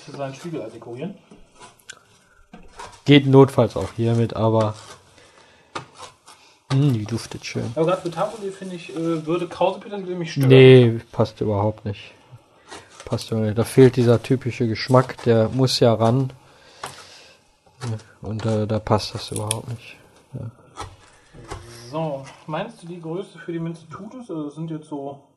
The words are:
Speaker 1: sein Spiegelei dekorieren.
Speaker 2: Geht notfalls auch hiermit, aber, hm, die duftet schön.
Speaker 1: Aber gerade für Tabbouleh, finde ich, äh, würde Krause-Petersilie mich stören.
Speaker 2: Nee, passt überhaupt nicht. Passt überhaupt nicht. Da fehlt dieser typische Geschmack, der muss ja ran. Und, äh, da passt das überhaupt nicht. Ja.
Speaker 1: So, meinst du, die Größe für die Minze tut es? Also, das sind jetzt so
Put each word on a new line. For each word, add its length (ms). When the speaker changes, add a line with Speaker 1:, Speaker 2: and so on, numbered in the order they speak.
Speaker 1:
sein 200
Spiegelei 340
dekorieren. 460
Speaker 2:
Geht 200
notfalls 500
auch 220
hiermit, 380
aber, 400
hm, 220
die 120
duftet 400
schön. 300
Speaker 1:
Aber 120
gerade 160
für 80
Tabbouleh, 400
finde 240
ich, 200
äh, 300
würde 220
Krause-Petersilie 680
mich 180
stören. 160
Speaker 2:
Nee, 500
passt 300
überhaupt 440
nicht. 260
Passt 260
überhaupt 160
nicht. 100
Da 60
fehlt 320
dieser 260
typische 460
Geschmack, 560
der 260
muss 300
ja 160
ran. 360
Und, 240
äh, 220
da 100
passt 380
das 160
überhaupt 380
nicht. 260
Ja. 180
Speaker 1:
So, 360
meinst 380
du, 40
die 140
Größe 380
für 140
die 60
Minze 300
tut 260
es? 140
Also, 140
das 120
sind 140
jetzt 200
so 320